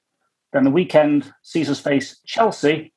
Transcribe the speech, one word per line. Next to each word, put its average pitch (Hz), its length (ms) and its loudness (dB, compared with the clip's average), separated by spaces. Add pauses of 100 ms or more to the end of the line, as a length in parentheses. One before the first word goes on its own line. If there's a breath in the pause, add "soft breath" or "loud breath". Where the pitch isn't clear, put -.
(540)
Then 135 100 2
the 135 80 2
weekend 151 720 2
sees 151 280 -4
us 139 120 -4
face - 440 -4
Chelsea, 156 720 -2